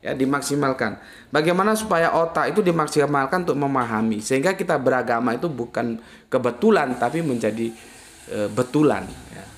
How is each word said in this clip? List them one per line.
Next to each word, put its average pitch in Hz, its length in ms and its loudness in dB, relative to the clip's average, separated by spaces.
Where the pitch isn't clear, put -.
Ya, 123 80 -4
dimaksimalkan. 135 880 -2
Bagaimana 175 400 2
supaya 180 400 2
otak 156 400 0
itu 208 80 2
dimaksimalkan 151 800 2
untuk 175 160 0
memahami, 113 640 0
sehingga 139 320 0
kita 175 240 -2
beragama 123 560 0
itu 135 160 -4
bukan 117 480 -4
kebetulan, 131 720 2
tapi 156 240 -2
menjadi, 113 480 -2
eh, 104 240 -4
betulan, 123 560 0
ya. - 120 -18